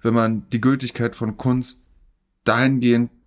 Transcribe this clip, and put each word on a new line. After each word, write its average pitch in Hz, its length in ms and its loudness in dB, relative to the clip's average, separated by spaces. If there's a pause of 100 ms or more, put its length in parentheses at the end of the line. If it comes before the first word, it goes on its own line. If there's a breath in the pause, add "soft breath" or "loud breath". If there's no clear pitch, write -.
wenn 117 120 0
man 113 380 0
die 117 100 -2
Gültigkeit 131 540 -2
von 110 220 -6
Kunst 127 460 -4 (600)
dahingehend 120 680 2 (160)